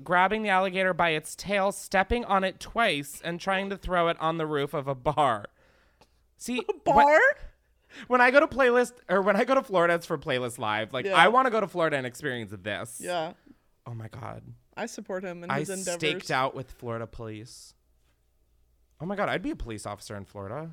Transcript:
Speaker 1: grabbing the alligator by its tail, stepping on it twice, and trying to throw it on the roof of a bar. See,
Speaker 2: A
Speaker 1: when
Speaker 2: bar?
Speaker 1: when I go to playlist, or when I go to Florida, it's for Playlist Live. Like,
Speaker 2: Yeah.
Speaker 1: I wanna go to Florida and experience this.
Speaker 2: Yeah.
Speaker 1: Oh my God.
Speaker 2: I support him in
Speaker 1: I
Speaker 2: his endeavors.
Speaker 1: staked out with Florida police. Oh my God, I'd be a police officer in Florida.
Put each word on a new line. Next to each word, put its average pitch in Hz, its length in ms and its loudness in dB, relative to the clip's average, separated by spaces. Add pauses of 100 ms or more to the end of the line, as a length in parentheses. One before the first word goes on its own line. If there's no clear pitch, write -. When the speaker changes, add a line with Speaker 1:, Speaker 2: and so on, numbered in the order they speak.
Speaker 1:
grabbing 185 380 4
the 214 80 -2
alligator 185 460 2
by 170 140 2
its 156 260 -4
tail, 196 360 -2
stepping 220 540 -2
on 190 180 2
it 190 160 -4
twice, 170 640 -2
and 170 160 -6
trying 196 300 -2
to 196 80 -6
throw 175 300 0
it 170 120 0
on 160 200 -2
the 156 80 -2
roof 143 260 -2
of 139 140 -4
a 139 80 -4
bar. 127 500 0 (920)
See, 247 220 -6
Speaker 2:
A 370 320 -2
Speaker 1:
when 277 140 8
Speaker 2:
bar? 302 140 8 (880)
Speaker 1:
when 247 140 4
I 247 100 8
go 285 80 6
to 320 80 6
playlist, 247 460 2 (140)
or 190 140 2
when 196 140 4
I 226 80 2
go 262 100 0
to 269 80 4
Florida, 170 320 2
it's 170 140 -4
for 160 100 -2
Playlist 127 400 -2
Live. 107 360 -2
Like, 127 120 -4
Speaker 2:
Yeah. 190 100 -2
Speaker 1:
I 170 120 10
wanna 247 240 4
go 220 100 0
to 196 60 -2
Florida 160 300 0
and 127 100 -4
experience 120 440 -6 (120)
this. 104 360 -8
Speaker 2:
Yeah. 175 340 -6 (520)
Speaker 1:
Oh 120 80 -12
my 110 140 -12
God. 113 340 -14 (340)
Speaker 2:
I 220 120 -6
support 196 360 -10
him 175 200 -10
in 170 80 -8
Speaker 1:
I 135 80 0
Speaker 2:
his 160 100 -4
endeavors. 185 300 -6
Speaker 1:
staked 160 320 -4
out 135 240 0
with 131 160 -12
Florida 117 340 -8
police. 110 680 -16 (1300)
Oh 156 40 -8
my 196 120 -6
God, 196 100 0
I'd 139 140 -2
be 285 100 -6
a 320 40 -8
police 113 300 -10
officer 104 300 -10
in 101 80 -10
Florida. 113 500 -10